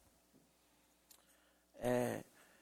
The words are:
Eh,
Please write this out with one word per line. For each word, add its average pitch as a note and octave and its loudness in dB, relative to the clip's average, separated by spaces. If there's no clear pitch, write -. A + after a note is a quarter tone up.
Eh, B2 0